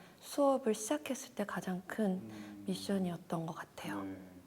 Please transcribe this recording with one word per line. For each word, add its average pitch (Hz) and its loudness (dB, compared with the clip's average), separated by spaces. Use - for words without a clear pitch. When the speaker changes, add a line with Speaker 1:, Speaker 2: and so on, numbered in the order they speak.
Speaker 1:
수업을 269 4
시작했을 - -2
때 208 0
가장 185 -2
큰 190 2
Speaker 2:
음. - -12
Speaker 1:
미션이었던 180 0
것 165 -4
같아요. - -6
Speaker 2:
네. 98 -8